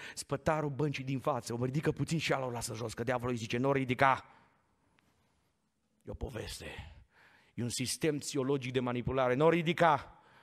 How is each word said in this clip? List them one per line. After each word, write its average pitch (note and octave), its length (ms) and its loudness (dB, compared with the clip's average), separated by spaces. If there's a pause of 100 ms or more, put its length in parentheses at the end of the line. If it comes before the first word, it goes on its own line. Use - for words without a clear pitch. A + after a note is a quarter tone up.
(140)
spătarul D3+ 560 -2
băncii C#3 340 -2
din C3 160 -2
față, A#2+ 340 -2
o A#2+ 100 -2
ridică C#3+ 280 0
puțin D3 260 0
și D#3 140 0
ala C3+ 140 0
o B2+ 40 -4
lasă A#2 240 -6
jos, A2 200 -6
că - 80 -4
diavolul B2 300 0
îi A#2+ 60 -2
zice, A2+ 180 -4
„Nu C3 120 2
o C#3 40 6
ridica.” C3+ 520 2 (1800)
E - 80 -14
o - 40 -10
poveste. - 840 -10 (580)
E G#2+ 80 -6
un A#2+ 60 -2
sistem C#3 500 -2
teologic C3 540 -2
de C3 80 2
manipulare. B2 540 2
„Nu C#3+ 100 4
o E3 60 8
ridica.” E3 720 2 (200)